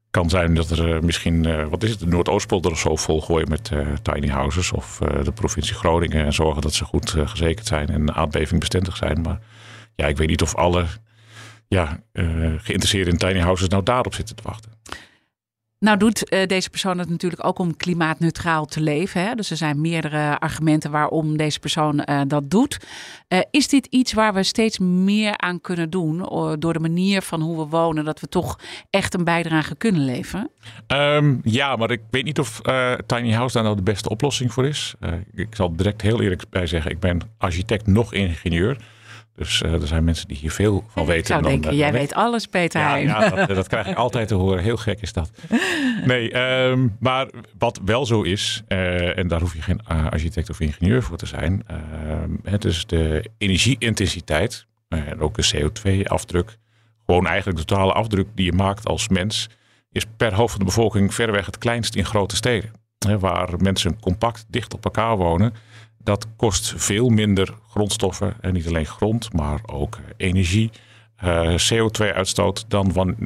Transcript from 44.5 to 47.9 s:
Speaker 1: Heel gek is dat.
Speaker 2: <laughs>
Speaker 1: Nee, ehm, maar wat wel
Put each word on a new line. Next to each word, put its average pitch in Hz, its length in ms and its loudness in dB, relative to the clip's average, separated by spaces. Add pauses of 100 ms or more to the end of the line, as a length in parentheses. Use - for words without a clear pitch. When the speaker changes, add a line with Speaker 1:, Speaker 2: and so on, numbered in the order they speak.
Speaker 1:
Heel 113 140 0
gek 107 240 -4
is 92 120 -8
dat. 82 180 -4 (180)
Speaker 2:
<laughs> 247 120 2 (440)
Speaker 1:
Nee, 123 260 2
ehm, 127 580 2 (120)
maar 131 260 0 (320)
wat 117 260 0
wel 117 220 2